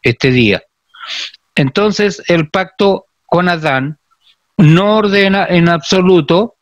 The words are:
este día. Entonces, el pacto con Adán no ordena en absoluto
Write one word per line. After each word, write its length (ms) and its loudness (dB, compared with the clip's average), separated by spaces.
este 280 -2
día. 320 0
Entonces, 720 -2
el 220 0
pacto 560 -2
con 240 -2
Adán 480 -4
no 400 4
ordena 480 0
en 240 0
absoluto 920 0